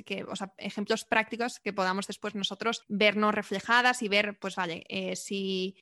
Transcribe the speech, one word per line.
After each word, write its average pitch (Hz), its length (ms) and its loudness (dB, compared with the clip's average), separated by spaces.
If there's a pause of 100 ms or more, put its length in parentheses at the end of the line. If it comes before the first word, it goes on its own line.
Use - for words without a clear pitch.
que, 196 180 -6
o - 120 -8
sea, 190 220 -8
ejemplos 208 480 -2
prácticos 226 540 0
que 202 140 -6
podamos 190 340 0
después 208 260 -8
nosotros 208 540 -4
vernos 214 480 4
reflejadas 233 640 2
y 214 60 -2
ver, 202 320 2
pues 190 160 -8
vale, 180 340 -4
eh, 190 260 -4
si, 190 680 -4